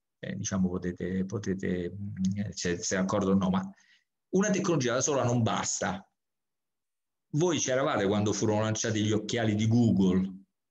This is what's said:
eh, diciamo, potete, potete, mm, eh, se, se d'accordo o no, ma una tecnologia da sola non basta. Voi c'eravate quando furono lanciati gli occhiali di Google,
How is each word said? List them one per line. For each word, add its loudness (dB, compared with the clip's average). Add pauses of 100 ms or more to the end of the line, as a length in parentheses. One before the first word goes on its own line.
(200)
eh, -8
diciamo, 0
potete, -4
potete, -4
mm, -4
eh, -4
se, -2
se -4
d'accordo 0
o 6
no, 2
ma 0 (600)
una 2
tecnologia 0
da 0
sola 2
non 2
basta. -2 (1300)
Voi 2
c'eravate 0
quando 2
furono 0
lanciati 0
gli 2
occhiali 0
di 2
Google, 4 (380)